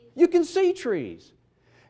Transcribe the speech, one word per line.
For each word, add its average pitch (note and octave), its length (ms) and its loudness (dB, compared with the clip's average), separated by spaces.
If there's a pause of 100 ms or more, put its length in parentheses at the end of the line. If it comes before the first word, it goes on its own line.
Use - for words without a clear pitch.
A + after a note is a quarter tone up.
(160)
You E4+ 120 4
can E4+ 180 2
see F#4 260 0
trees. D#3+ 640 -6 (560)